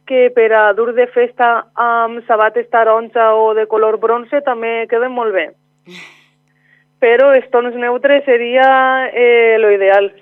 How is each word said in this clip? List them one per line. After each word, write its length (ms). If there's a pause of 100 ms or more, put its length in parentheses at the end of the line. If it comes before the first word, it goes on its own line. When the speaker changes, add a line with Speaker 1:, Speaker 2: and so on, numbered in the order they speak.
Speaker 1:
que 240
per 220
a 220
dur 200
de 120
festa 680
amb 520
sabates 440
taronja 640
o 200
de 120
color 320
bronze 440
també 460
queden 240
molt 220
bé. 160 (360)
Speaker 2:
<laughs> 80 (1040)
Speaker 1:
Però 340
els 160
tons 260
neutres 480
seria, 880
eh, 480
lo 100
ideal, 520